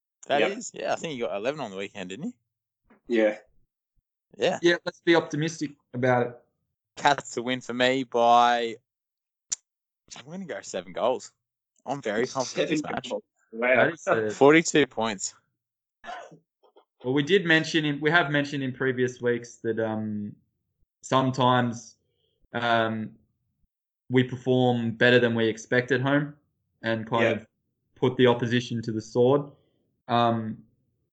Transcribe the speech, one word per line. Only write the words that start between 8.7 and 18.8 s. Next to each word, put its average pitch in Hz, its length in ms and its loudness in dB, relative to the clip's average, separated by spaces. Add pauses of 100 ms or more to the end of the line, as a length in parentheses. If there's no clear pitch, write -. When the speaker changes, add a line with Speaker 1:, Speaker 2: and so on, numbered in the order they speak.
Speaker 1:
I'm 135 140 -20
gonna 190 140 -14
go 120 180 -12
seven 90 300 -12
goals. 107 400 -4 (520)
I'm 135 160 -8
very 110 280 -4
confident 135 420 -4
in 156 40 0
this 151 60 -2
Speaker 2:
Seven 165 140 -8
Speaker 1:
match. - 160 -8
Speaker 2:
goals. - 120 -8 (280)
Wow. 117 260 -2
Speaker 3:
That 135 180 4
is - 120 -12
a 110 240 0
Speaker 1:
Forty-two 147 560 6
points. 110 480 -6 (1700)
Speaker 3:
Well, 127 100 -2
we 147 100 2
did 175 200 2
mention 160 400 2
in, 147 160 -2
we 151 120 2
have 170 180 2
mentioned 143 320 -2
in 127 100 -6
previous 127 480 -2